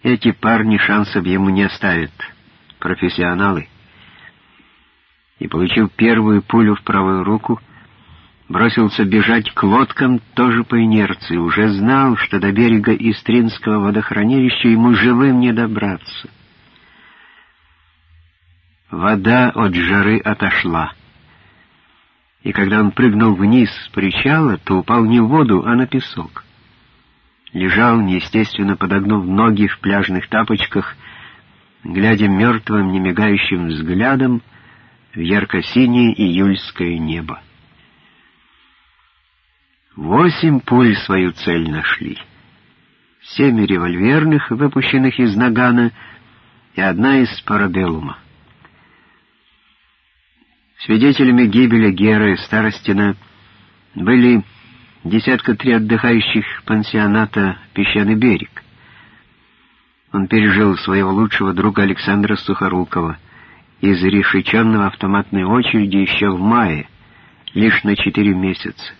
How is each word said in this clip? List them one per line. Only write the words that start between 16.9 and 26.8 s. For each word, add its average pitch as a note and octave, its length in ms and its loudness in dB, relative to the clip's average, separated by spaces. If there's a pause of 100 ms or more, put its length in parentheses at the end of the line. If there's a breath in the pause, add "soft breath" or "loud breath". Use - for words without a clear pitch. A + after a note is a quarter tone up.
Вода G#2+ 600 0
от G2+ 240 -2
жары G2 440 0
отошла. F2+ 720 -4 (1500 soft breath)
И G2+ 100 -6
когда G2+ 260 0
он G2+ 140 2
прыгнул A2+ 420 2
вниз G#2 380 2
с - 160 -18
причала, G#2+ 680 0
то - 180 -2
упал A2+ 280 0
не A#2 140 4
в A2+ 80 4
воду, A#2+ 400 2
а A#2+ 80 0
на B2+ 140 0
песок. - 560 -8 (1080)